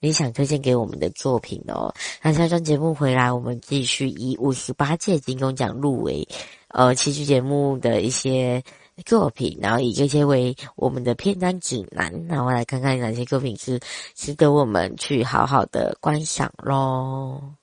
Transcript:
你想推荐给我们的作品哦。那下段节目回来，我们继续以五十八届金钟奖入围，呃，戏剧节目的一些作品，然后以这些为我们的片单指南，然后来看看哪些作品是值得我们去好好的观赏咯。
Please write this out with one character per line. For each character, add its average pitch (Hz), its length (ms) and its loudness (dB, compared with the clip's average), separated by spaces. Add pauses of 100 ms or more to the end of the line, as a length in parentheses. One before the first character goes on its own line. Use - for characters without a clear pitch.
你 151 140 2
想 139 180 0
推 139 140 0
荐 139 160 0
给 127 120 4
我 117 120 2
们 - 120 -8
的 82 120 -2
作 127 280 0
品 - 300 -10
哦。 - 260 -4 (280)
那 156 100 4
下 165 160 4
段 170 160 0
节 151 140 2
目 160 160 0
回 139 200 2
来， 123 160 4
我 123 80 0
们 120 220 -6
继 139 240 -2
续 131 240 -2
以 123 300 -4
五 131 120 2
十 127 220 -4
八 143 240 0
届 170 220 0
金 131 180 -6
钟 131 180 0
奖 120 200 -2
入 131 280 0
围， 71 240 -2 (420)
呃， 127 260 6
戏 143 180 0
剧 143 140 -6
节 139 120 4
目 139 400 0
的 117 220 2
一 98 80 0
些 131 560 0 (380)
作 202 280 4
品， - 300 -4
然 101 120 0
后 120 80 4
以 123 120 2
这 135 160 2
些 147 160 2
为 127 320 2 (200)
我 - 120 0
们 131 160 -4
的 120 100 2
片 190 240 -2
单 180 220 -2
指 117 300 -6
南， 92 380 -6
然 147 140 -2
后 127 80 0
来 120 140 0
看 131 160 -4
看 131 180 0
哪 120 140 -4
些 120 120 -4
作 135 140 0
品 123 180 -4
是 127 220 -4 (360)
值 - 200 -8
得 147 180 6
我 147 120 4
们 98 320 0
去 131 260 0
好 - 240 2
好 131 200 2
的 - 340 -2
观 151 240 0
赏 - 340 -4
咯。 135 1040 -2